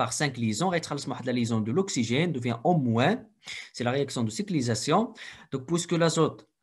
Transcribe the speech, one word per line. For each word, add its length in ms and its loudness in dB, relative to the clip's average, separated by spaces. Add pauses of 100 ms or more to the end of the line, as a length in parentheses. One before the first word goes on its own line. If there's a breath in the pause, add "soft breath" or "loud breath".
par 100 0 (100)
cinq 180 0
liaisons, 320 0
rétral-, 540 -4
la 140 -2
liaison 220 0
de 120 -2
l'oxygène 600 0
devient 320 -4
O 80 4 (160)
moins, 260 4 (600 loud breath)
c'est 100 -4
la 60 2
réaction 340 -2
de 60 -2
cyclisation. 840 0 (400 loud breath)
Donc, 140 -6
puisque 260 -2
l'azote 560 2 (140)